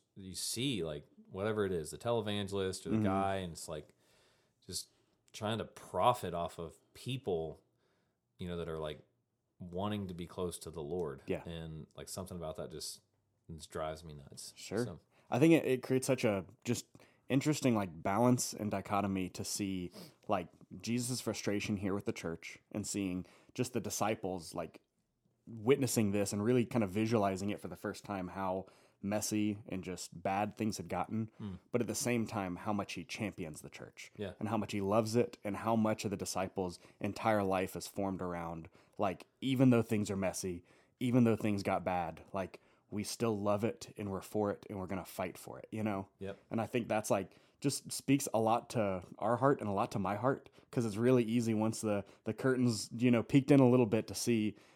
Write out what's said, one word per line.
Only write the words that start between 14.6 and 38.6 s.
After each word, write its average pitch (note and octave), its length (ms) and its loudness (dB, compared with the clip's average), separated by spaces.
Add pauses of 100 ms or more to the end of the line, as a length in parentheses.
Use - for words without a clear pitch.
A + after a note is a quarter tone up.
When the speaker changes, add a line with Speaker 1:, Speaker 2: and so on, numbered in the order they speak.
Speaker 1:
So. F2 140 -10 (320)
Speaker 2:
I B2 80 2
think E3 140 8
it, D3+ 120 6
it B2+ 180 2
creates C3 240 2
such C3 160 2
a G2+ 220 2 (180)
just A#2+ 220 -2 (440)
interesting, C3+ 460 2
like, G2+ 140 0 (140)
balance A#2+ 500 4
and G#2 160 -4
dichotomy G2 600 0
to - 140 -8
see, F#2+ 480 -4 (360)
like, F2+ 200 0 (340)
Jesus' A#2+ 400 -2
frustration G#2 560 -2
here F#2 160 -2
with G2+ 120 -4
the A2+ 80 -2
church - 460 -8 (120)
and G#2 140 -4
seeing F#2 400 -4 (300)
just B2 180 -2
the A#2+ 60 0
disciples, F#2+ 760 -4
like, E2+ 260 -8 (680)
witnessing A#2 640 4
this G2+ 220 2
and G2+ 100 0
really A#2+ 220 4
kind A#2 180 0
of F#2+ 60 0
visualizing G2+ 600 2
it F#2+ 120 -4
for G2 60 -10
the F2 80 -10
first - 300 -6
time, F#2+ 240 -4
how F#2+ 360 -4 (360)
messy G#2 640 0
and F#2 160 -6
just F2+ 260 -8 (140)
bad G2 340 0
things G#2+ 200 -2
had E2+ 100 -8
gotten, G#2+ 420 -4 (120)
Speaker 1:
Mm. G2 180 -8 (140)
Speaker 2:
but A#2+ 80 2
at G#2+ 60 -2
the G#2 80 -4
same A#2+ 300 0
time, G2 300 -4
how G#2+ 160 -6
much G2+ 220 -2
he F2+ 100 -8
champions E2+ 580 -6
the - 80 -12
church - 460 -18
Speaker 1:
Yeah. G2 240 -6
Speaker 2:
and G#2+ 80 -4
how G#2+ 100 -2
much G#2 140 -2
he G#2 80 -2
loves G#2+ 380 2
it - 260 2
and G2+ 140 -4
how A2 180 2
much A2 300 2
of G#2 60 -2
the G2 60 -2
disciples' F#2 640 -4 (220)
entire G#2 420 2
life F#2+ 320 0
is F2 120 -8
formed F#2+ 340 -4
around, E2+ 480 -6 (280)